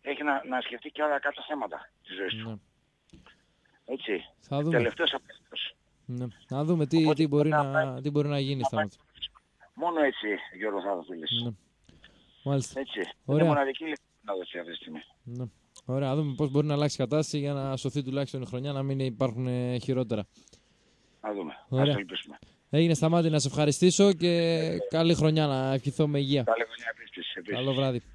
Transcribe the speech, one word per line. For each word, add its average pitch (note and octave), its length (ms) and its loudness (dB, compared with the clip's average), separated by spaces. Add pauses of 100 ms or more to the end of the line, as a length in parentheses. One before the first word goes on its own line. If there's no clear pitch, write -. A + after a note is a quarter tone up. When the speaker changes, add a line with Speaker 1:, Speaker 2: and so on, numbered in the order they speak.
Speaker 1:
έχει C#3+ 220 -6
να, C#3 220 0
να B2+ 160 -2
σκεφτεί B2 280 -10
και D3 140 -4
άλλα D3 160 2
κάποια C#3+ 280 -4
θέματα A2+ 420 -6 (140)
της F#2 120 -16
ζωής F#2+ 200 -4
του. A2+ 140 -8
Speaker 2:
Ναι. A2 60 -8 (1300)
Speaker 1:
Έτσι. A2+ 400 -6 (140)
Speaker 2:
Θα C#3 220 -4
δούμε. D#3+ 160 2
Speaker 1:
Τελευταίος A#2+ 360 0
απέστος. - 640 -10 (300)
Speaker 2:
Ναι. B2 200 -8 (240)
Να C3+ 140 -2
δούμε D#3+ 220 2
τι, D#3+ 120 2
Speaker 1:
Οπότε, D#3 160 6
Speaker 2:
τι D3+ 140 4
μπορεί D3 220 4
Speaker 1:
θα D3+ 140 4
Speaker 2:
να, C3+ 80 -2
Speaker 1:
πάει, C3 300 0
Speaker 2:
τι C#3+ 80 -2
μπορεί D3 180 2
να C#3+ 120 0
γίνει C3+ 220 -2
Speaker 1:
θα C3+ 60 0
Speaker 2:
στα B2 80 -2
Speaker 1:
πάει, G#2 100 2
Speaker 2:
μάτια. - 140 -12 (760)
Speaker 1:
μόνο E3+ 280 0
έτσι, B2+ 260 2 (300)
Γιώργο, G2+ 240 -4
θα G2+ 260 -4
το F2+ 60 -12
λύσει. A#2 300 -4
Speaker 2:
Ναι. A#2+ 80 -4 (920)
Μάλιστα. C3+ 360 -2
Speaker 1:
Έτσι. C3 200 -8 (260)
Speaker 2:
Ωραία. D3 160 2
Speaker 1:
Είναι D#3+ 120 6
μοναδική C#3 300 0
λύση D#3+ 180 -8 (200)
να G#2 120 -6
δώσει F2+ 240 -8
αυτή E2+ 140 -10
τη E2 60 -12
στιγμή. D#2 220 -14 (240)
Speaker 2:
Ναι. A#2+ 220 -10 (400)
Ωραία, C3+ 220 -2
να C3+ 80 0
δούμε D3+ 200 -2
πώς C#3+ 140 0
μπορεί D3 180 2
να D3 60 0
αλλάξει D3 220 0
η - 20 -10
κατάσταση D3 400 0
για C#3+ 160 -2
να C3+ 240 -4
σωθεί C3+ 260 -4
τουλάχιστον C3+ 380 -4
η A#2+ 40 -6
χρονιά, B2 260 -6
να C3+ 120 -2
μην C3+ 160 -2
υπάρχουν, B2+ 480 0
ε, B2 300 -2
χειρότερα. A#2 500 -2 (920)
Speaker 1:
Να G#2+ 120 -4
δούμε. E2 360 -6
Speaker 2:
Ωραία. C3 160 2
Speaker 1:
Ας D3 80 4
το G2+ 60 0
ελπίσουμε. - 380 -10 (320)
Speaker 2:
Έγινε, E3 240 4
Σταμάτη, D#3+ 360 4
να D3+ 100 4
σε C3+ 80 0
ευχαριστήσω D#3 680 6
και E3+ 160 2
Speaker 1:
Ε, E3 480 2 (120)
Speaker 2:
καλή E3 260 6
χρονιά D#3 320 4
να C3+ 260 0
ευχηθώ C#3+ 340 2
με C#3+ 120 2
υγεία. C3+ 240 2
Speaker 1:
Καλή A#2 200 2
χρονιά A#2 340 -8
επίσης, - 380 -12
επίσης. G2 200 -6
Speaker 2:
Καλό C3 180 0
βράδυ. B2+ 280 0 (140)